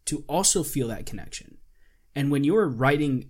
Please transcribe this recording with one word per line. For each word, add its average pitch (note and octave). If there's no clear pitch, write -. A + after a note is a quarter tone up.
to D3
also F3
feel B2+
that G#2+
connection. -
And C#3
when C#3+
you're F#3+
writing, C3